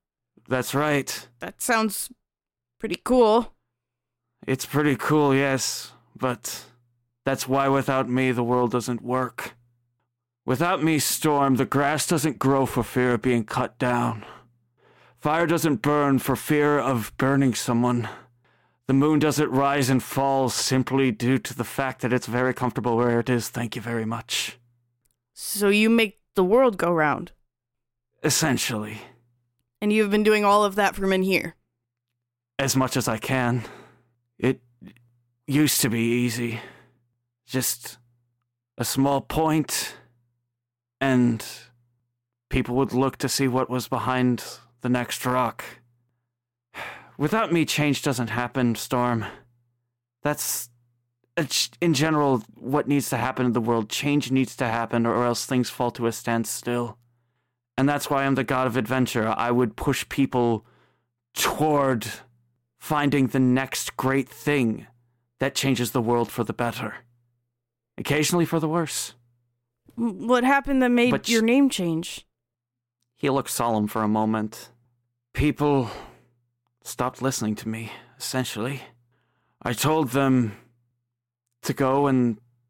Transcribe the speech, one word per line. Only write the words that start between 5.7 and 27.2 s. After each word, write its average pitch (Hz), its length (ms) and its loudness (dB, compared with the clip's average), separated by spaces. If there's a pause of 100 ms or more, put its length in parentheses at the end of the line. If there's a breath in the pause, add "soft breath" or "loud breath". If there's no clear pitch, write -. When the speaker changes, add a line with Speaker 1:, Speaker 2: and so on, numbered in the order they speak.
Speaker 1:
but - 500 -6 (600)
that's 135 220 -2
why 135 220 2
without 135 400 2
me 127 220 2
the 120 120 0
world 123 280 2
doesn't 120 300 -4
work. 123 520 -6 (920)
Without 156 380 0
me, 160 160 2
Storm, 139 560 2
the 123 100 2
grass 139 420 0
doesn't 151 320 0
grow 135 260 4
for 123 180 -2
fear 123 300 0
of 113 80 -2
being 120 240 2
cut - 320 -4
down. 120 480 -2 (920 loud breath)
Fire 160 280 0
doesn't 151 340 0
burn 147 380 2
for 131 160 0
fear 147 440 2
of 120 380 -2
burning 135 360 2
someone. 120 540 0 (800 loud breath)
The 131 60 0
moon 151 260 4
doesn't 147 320 2
rise 139 380 2
and 131 120 2
fall 135 460 0
simply 131 640 0
due 120 280 0
to - 140 -8
the 117 120 -6
fact 131 340 -6
that 120 140 -2
it's 123 140 -2
very 127 260 0
comfortable 120 420 -2
where 117 240 2
it 117 100 -2
is. 120 200 0
Thank 117 260 -6
you 120 60 -8
very 113 240 -6
much. - 520 -6 (760)
Speaker 2:
So - 340 -2
you 214 220 6
make 226 320 2 (140)
the 190 100 4
world 226 320 4
go 175 160 0
round? 151 400 0 (920)